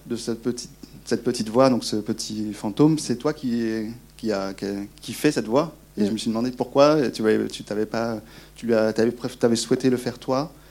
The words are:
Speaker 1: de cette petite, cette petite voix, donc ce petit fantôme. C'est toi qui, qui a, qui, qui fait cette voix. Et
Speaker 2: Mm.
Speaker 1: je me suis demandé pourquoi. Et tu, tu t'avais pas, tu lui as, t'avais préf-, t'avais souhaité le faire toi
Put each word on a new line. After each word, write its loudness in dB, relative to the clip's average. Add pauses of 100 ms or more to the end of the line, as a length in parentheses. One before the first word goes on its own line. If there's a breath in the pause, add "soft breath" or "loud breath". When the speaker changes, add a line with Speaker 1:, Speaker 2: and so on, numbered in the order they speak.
Speaker 1:
de -6
cette -6
petite, -6 (340)
cette -2
petite -2
voix, 6
donc 2
ce -4
petit -6
fantôme. 2
C'est -4
toi -2
qui, -4 (280)
qui -4
a, -2
qui, -8 (360)
qui -12
fait 0
cette -2
voix. 0 (240)
Et 2
Speaker 2:
Mm. 4
Speaker 1:
je 0
me -2
suis -2
demandé 0
pourquoi. 4
Et 0
tu, -4 (280)
tu -12
t'avais -4
pas, -4 (340 loud breath)
tu -8
lui 4
as, 4
t'avais 4
préf-, -6
t'avais 4
souhaité 0
le 2
faire -6
toi -2 (200 loud breath)